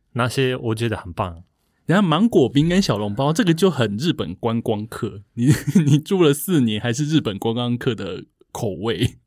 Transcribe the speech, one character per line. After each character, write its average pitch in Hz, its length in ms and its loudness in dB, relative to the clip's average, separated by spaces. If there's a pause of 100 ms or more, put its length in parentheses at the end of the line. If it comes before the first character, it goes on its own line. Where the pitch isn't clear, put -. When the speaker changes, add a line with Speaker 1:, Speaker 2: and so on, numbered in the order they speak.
(140)
Speaker 1:
那 120 140 -2
些 127 280 0
我 113 180 -4
觉 113 160 -2
得 101 80 -4
很 87 160 -14
棒。 87 300 -6 (420)
Speaker 2:
然 180 160 4
后 196 60 2
芒 165 200 4
果 143 220 4
冰 143 180 2
跟 180 140 4
小 120 160 0
笼 104 160 -4
包， 135 180 0
这 190 120 0
个 170 100 4
就 185 160 2
很 120 280 0
日 151 160 -2
本 90 200 -6
观 117 260 -4
光 107 280 -4
客。 101 340 -10 (120)
你， 120 180 2 (140)
<laughs> 151 200 2
你 143 140 4
住 180 240 0
了 143 100 6
四 160 280 0
年， 107 200 0
还 120 100 -2
是 135 140 -2
日 151 160 2
本 98 160 -4
观 113 160 -2
光 120 240 -2
客 123 160 -2
的 95 320 -10 (260)
口 - 180 -6
味。 95 580 -4